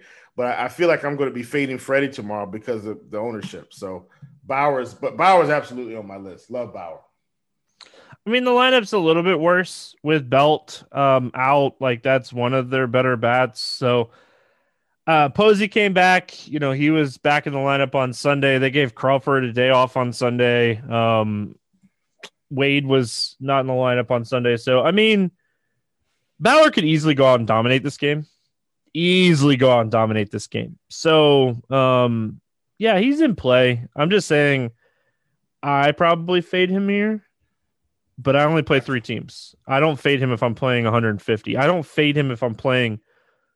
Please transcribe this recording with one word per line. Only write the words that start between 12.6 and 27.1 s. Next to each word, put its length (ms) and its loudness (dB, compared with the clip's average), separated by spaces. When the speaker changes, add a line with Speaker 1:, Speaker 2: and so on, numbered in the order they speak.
Speaker 2:
their 180 -2
better 300 0
bats. 420 0
So, 520 -2
uh, 220 2
Posey 380 2
came 260 0
back. 540 0
You 120 -6
know, 120 -2
he 200 0
was 260 0
back 300 0
in 60 -6
the 60 -6
lineup 360 -2
on 180 -2
Sunday. 460 0
They 100 0
gave 260 -2
Crawford 480 0
a 80 -4
day 200 2
off 260 2
on 160 -2
Sunday. 640 0
Um, 800 -2
Wade 360 0
was 540 -2
not 220 0
in 60 -4
the 60 -2
lineup 380 0
on 120 -2
Sunday. 320 0
So, 260 2
I 100 2
mean, 400 2
Bauer 320 4
could 140 0
easily 300 0